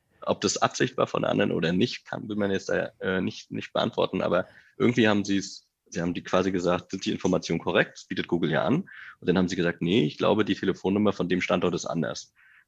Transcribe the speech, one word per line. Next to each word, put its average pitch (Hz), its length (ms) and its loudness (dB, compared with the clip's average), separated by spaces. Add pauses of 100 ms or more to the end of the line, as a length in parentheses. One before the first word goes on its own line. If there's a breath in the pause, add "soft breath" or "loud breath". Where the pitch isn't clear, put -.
(220)
ob - 180 -2
das - 180 0
Absicht - 380 0
war 127 100 2
von - 180 -2
anderen - 260 2
oder 87 220 0
nicht, 98 340 0
kann, - 220 -10
will 104 80 -6
man 101 140 0
jetzt 95 180 -4
da, 90 320 -2
äh, 92 200 -2
nicht, - 300 -6
nicht 107 220 -8
beantworten, - 500 0
aber 87 240 0 (320 soft breath)
irgendwie 113 300 4
haben 101 160 2
sie's, 98 420 -4 (200)
sie - 140 -8
haben 85 140 -2
die - 80 -8
quasi 92 300 2
gesagt, 90 400 0
"Sind 95 120 -8
die 104 60 -2
Informationen 87 500 0
korrekt? 95 380 0
Das - 60 -20
bietet 92 240 -6
Google 85 240 0
ja 71 120 2
an." 135 240 0 (320 loud breath)
Und - 80 -2
dann 87 80 4
haben 92 120 4
sie 180 80 -4
gesagt, 85 260 0
"Nee, 104 240 2
ich 139 120 -8
glaube, 98 260 2
die 101 100 0
Telefonnummer 98 580 0
von 87 160 -4
dem 90 120 2
Standort 90 340 0
ist - 120 -4
anders." 71 460 -4 (360 soft breath)